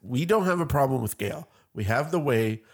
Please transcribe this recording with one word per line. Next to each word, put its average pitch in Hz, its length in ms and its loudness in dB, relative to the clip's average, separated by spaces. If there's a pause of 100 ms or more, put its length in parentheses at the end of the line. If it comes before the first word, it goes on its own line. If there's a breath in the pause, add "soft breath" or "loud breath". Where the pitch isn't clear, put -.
We 147 220 -2
don't 202 200 2
have 180 140 0
a 170 60 0
problem 135 360 2
with 107 160 -6
Gail. 104 300 -8 (260 soft breath)
We 107 120 -4
have 131 260 0
the 175 80 2
way, 113 420 0 (120 soft breath)